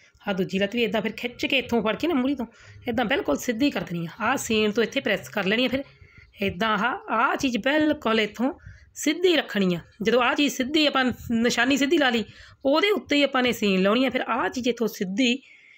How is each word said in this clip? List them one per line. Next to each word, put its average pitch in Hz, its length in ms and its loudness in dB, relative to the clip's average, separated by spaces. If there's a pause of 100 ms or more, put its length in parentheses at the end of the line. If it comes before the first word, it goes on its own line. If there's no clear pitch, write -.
(280)
ਆਹ 196 60 0
ਦੂਜੀ 180 240 -2
ਲੱਤ 196 160 -2
ਵੀ 240 80 0
ਇੱਦਾਂ 214 200 0
ਫਿਰ 220 100 -4
ਖਿੱਚ 240 340 -8
ਕੇ 269 120 0
ਇੱਥੋਂ 240 240 0
ਫੜ 214 140 0
ਕੇ 294 100 -4
ਨਾ 339 80 0
ਮੂਹਰੀ 262 200 0
ਤੋਂ 233 120 -8 (420)
ਇੱਦਾਂ 240 160 0
ਬਿਲਕੁਲ 277 340 0
ਸਿੱਧੀ 247 320 0
ਕਰ 202 100 -4
ਦੇਣੀ 170 260 -6
ਆ। 160 40 -10 (100)
ਆਹ 233 160 0
ਸੀਨ 214 360 0
ਤੋਂ 226 120 2
ਇੱਥੇ - 160 -4
ਪ੍ਰੈਸ 202 280 -2
ਕਰ 202 160 -2
ਲੈਣੀ 220 200 2
ਆ। 247 40 2
ਫਿਰ 269 160 -4 (580)
ਇੱਦਾਂ 196 260 -2
ਆਹ, 220 440 -2
ਆਹ 269 240 2
ਚੀਜ਼ 240 220 0
ਬਿਲਕੁਲ 285 600 2
ਇੱਥੋਂ 220 320 -2 (420)
ਸਿੱਧੀ 339 420 2
ਰੱਖਣੀ 196 380 2
ਆ। 165 60 -6 (220)
ਜਦੋਂ 226 200 4
ਆਹ 262 120 2
ਚੀਜ਼ 294 200 2
ਸਿੱਧੀ 294 320 2
ਆਪਾਂ 269 180 2 (280)
ਨਿਸ਼ਾਨੀ 240 440 2
ਸਿੱਧੀ 285 220 2
ਲਾ 262 120 2
ਲਈ, 226 140 0 (400)
ਉਹਦੇ 320 260 2
ਉੱਤੇ 294 260 0
ਹੀ 285 60 4
ਆਪਾਂ 269 200 2
ਨੇ 247 100 2
ਸੀਨ 196 300 2
ਲਾਉਣੀ 220 220 4
ਆ। 254 60 0
ਫਿਰ 262 100 -2
ਆਹ 277 280 -2
ਚੀਜ਼ 247 200 -4
ਇੱਥੋਂ 226 200 0
ਸਿੱਧੀ 214 480 0 (420)